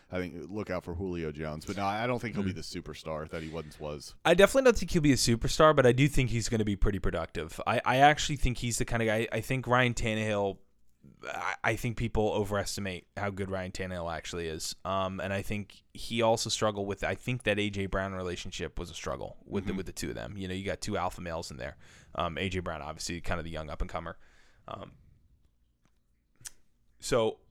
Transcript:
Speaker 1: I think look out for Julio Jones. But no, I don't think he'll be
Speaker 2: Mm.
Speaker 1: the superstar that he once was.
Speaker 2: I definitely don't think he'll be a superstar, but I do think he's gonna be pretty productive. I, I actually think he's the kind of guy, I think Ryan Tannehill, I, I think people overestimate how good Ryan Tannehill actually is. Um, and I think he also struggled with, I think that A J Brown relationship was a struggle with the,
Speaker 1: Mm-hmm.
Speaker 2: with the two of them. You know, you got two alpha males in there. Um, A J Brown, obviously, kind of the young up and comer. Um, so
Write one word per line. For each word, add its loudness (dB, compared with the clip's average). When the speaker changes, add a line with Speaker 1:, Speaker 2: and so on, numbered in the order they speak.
Speaker 1:
I -4
think -6
look -6
out -4
for -8
Julio -4
Jones. -6
But -6
no, 0
I 0
don't -2
think -6
he'll -2
be 0
Speaker 2:
Mm. -12
Speaker 1:
the -8
superstar -8
that -8
he -8
once -10
was. -10
Speaker 2:
I 8
definitely 8
don't 8
think -4
he'll 4
be 8
a 4
superstar, 6
but 8
I 10
do 6
think 4
he's 0
gonna 2
be 0
pretty 2
productive. -2
I, 2
I 2
actually 8
think 2
he's 0
the 0
kind 0
of 2
guy, 2
I -2
think -2
Ryan 6
Tannehill, 0
I, -4
I 2
think -4
people 0
overestimate -2
how -4
good -6
Ryan -6
Tannehill -6
actually -6
is. -6
Um, -2
and -4
I -2
think -8
he -4
also 2
struggled 0
with, -4
I -2
think -6
that 2
A 0
J -4
Brown -2
relationship -6
was -8
a -14
struggle -8
with -4
the, -4
Speaker 1:
Mm-hmm. -4
Speaker 2:
with -6
the -10
two -6
of -6
them. -10
You -6
know, -6
you -6
got -4
two -4
alpha -4
males -8
in -14
there. -10
Um, -2
A 0
J -2
Brown, -6
obviously, -8
kind -2
of -6
the -8
young -8
up -6
and -6
comer. -8
Um, -12
so 2